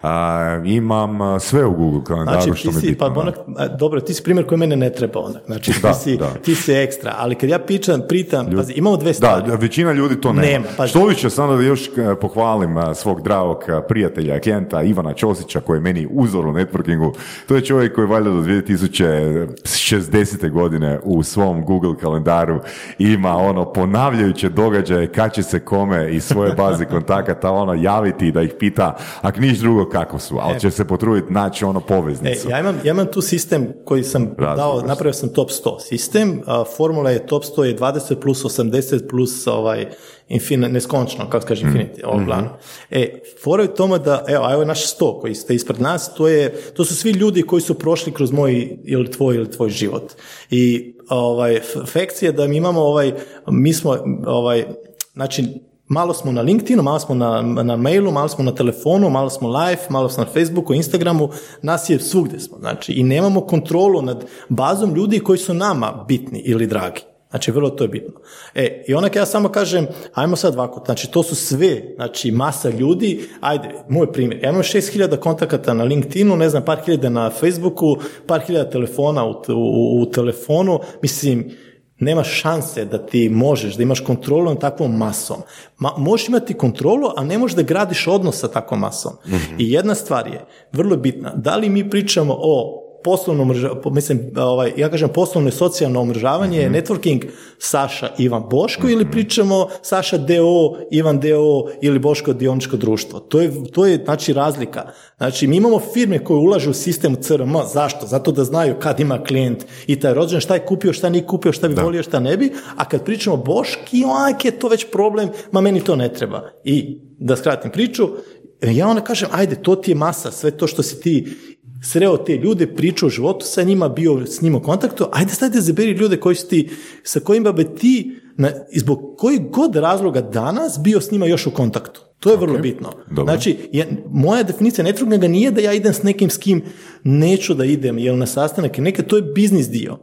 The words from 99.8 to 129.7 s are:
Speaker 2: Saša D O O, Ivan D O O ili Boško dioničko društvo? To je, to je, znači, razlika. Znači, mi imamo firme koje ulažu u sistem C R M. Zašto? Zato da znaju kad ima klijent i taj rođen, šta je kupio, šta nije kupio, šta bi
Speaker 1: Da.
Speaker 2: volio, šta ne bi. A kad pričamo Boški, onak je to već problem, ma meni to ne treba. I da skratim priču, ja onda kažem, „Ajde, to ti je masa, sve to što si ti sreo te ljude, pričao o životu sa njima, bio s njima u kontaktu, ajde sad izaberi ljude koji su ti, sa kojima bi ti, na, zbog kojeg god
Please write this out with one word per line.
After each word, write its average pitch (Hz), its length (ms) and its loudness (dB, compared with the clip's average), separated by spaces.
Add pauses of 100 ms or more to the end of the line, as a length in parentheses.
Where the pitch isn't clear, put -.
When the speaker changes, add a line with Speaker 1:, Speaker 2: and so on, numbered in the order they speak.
Speaker 2:
Saša 185 380 -2
D 165 220 2
O 165 60 6
O, 165 300 4 (140)
Ivan 151 280 2
D 151 160 2
O 151 60 4
O 143 300 2 (100)
ili 139 180 4
Boško 143 340 2
dioničko 131 440 0
društvo? 110 440 -2
To 151 200 2
je, 165 100 2 (160)
to 185 200 2
je, 175 120 4
znači, 151 340 -2
razlika. 131 500 -2 (340)
Znači, 131 300 -2
mi 151 100 4
imamo 220 280 4
firme 214 360 0
koje 156 180 2
ulažu 151 320 4
u 127 40 0
sistem 160 420 0
C - 180 0
R 139 80 2
M. 131 100 -2 (140)
Zašto? 143 400 -2
Zato 131 260 0
da 135 120 2
znaju 143 320 0
kad 147 240 -2
ima 139 200 0
klijent 131 440 -2 (220)
i 139 120 0
taj 135 160 2
rođen, 165 260 2
šta - 140 0
je 170 80 2
kupio, 190 300 0
šta - 160 -2
nije 175 180 2
kupio, 175 260 0
šta - 160 -2
bi 147 60 0
Speaker 1:
Da. - 80 2
Speaker 2:
volio, 170 200 0
šta 143 180 -2
ne 139 160 2
bi. 269 160 2 (240)
A - 80 -2
kad - 200 -2
pričamo 208 320 0
Boški, 226 720 0
onak 269 380 0
je 247 80 4
to 247 160 -4
već 220 180 0
problem, 208 420 0 (240)
ma 190 80 4
meni 190 200 4
to 165 160 2
ne 123 140 0
treba. 104 320 -6 (220)
I 139 140 2 (400)
da 127 180 2
skratim - 340 -2
priču, 226 380 0 (540)
ja 120 260 2
onda 226 140 2
kažem, 220 300 -4
„Ajde, 165 240 0
to 185 180 2
ti 190 160 -2
je 165 60 4
masa, 151 340 -2
sve 151 200 -2
to 151 160 -2
što 151 160 -2
si - 180 -6
ti 156 360 0 (460)
sreo 170 340 2
te - 180 -2
ljude, 165 340 2
pričao 165 380 0
o 127 40 4
životu 151 360 -2
sa - 160 -2
njima, 180 260 2
bio 131 380 0
s - 140 -8
njima 160 180 2
u - 40 -2
kontaktu, 180 500 -2
ajde 190 180 0
sad 247 240 0
izaberi 202 380 2
ljude 190 240 2
koji 180 200 2
su - 120 -12
ti, 156 220 2 (340)
sa - 160 -2
kojima 214 320 2
bi 165 140 2
ti, 247 300 2 (380)
na, 135 140 2 (260)
zbog 127 240 0 (200)
kojeg 247 260 2
god 233 320 2